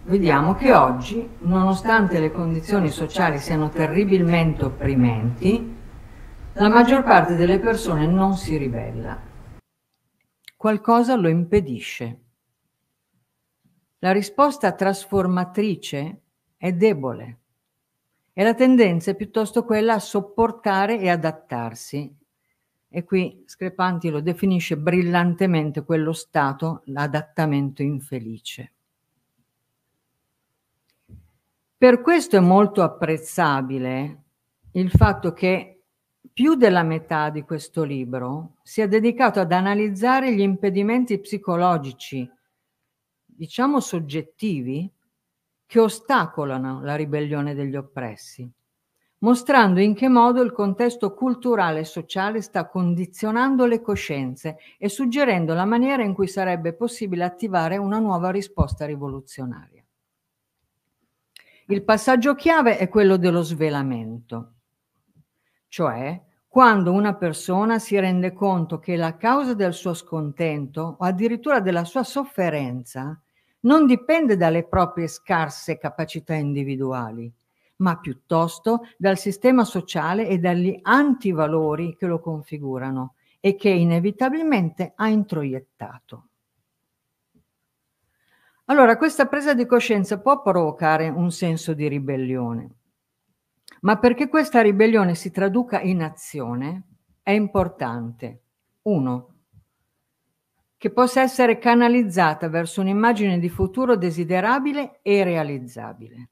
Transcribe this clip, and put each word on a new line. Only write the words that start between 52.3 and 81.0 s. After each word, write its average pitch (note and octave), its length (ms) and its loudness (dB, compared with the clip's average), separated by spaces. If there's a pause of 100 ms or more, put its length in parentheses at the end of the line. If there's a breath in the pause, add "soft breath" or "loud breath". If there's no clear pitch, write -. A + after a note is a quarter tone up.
sta F3 260 -6
condizionando G#3+ 960 -2
le A#3 160 0
coscienze D#3 760 -6 (200 soft breath)
e G3+ 100 -6
suggerendo A3+ 680 0
la F3+ 100 0
maniera A#3+ 380 0
in G3 100 -2
cui F#3+ 140 -2
sarebbe F3+ 460 -4
possibile G3 500 -6
attivare F3+ 540 -2
una G3+ 200 -2
nuova F#3 320 -2
risposta F3+ 560 -4
rivoluzionaria. C#3 960 -12 (1800 soft breath)
Il G3 180 -2
passaggio A#3+ 520 2
chiave D4+ 420 2
è F#3 100 -2
quello F#3+ 300 4
dello F3 240 2
svelamento, C3 1080 -6 (1200)
cioè C#3 520 -6 (260)
quando G#3+ 440 4
una G3+ 240 0
persona G3 640 -2
si G#3 180 -4
rende F#3 340 0
conto F3+ 460 -2
che F3 180 -6
la E3 220 -4
causa B3+ 380 0
del F#3+ 180 -2
suo E3+ 220 -6
scontento D#3 1040 -8
o F3+ 40 -4
addirittura A3+ 580 0
della F3+ 220 0
sua A#3 200 -4
sofferenza D3 1160 -6 (440)
non D4 220 6
dipende B3+ 520 2
dalle E3+ 260 2
proprie F3 440 -2
scarse D#3+ 720 -6
capacità D#3+ 560 -8
individuali, C3 960 -6 (460)
ma F3 200 0
piuttosto E3+ 840 -2 (160 loud breath)
dal F#3+ 200 0
sistema A#3+ 460 2
sociale F#3 640 -4
e F#3+ 100 0
dagli F3+ 440 0
antivalori E3+ 1160 0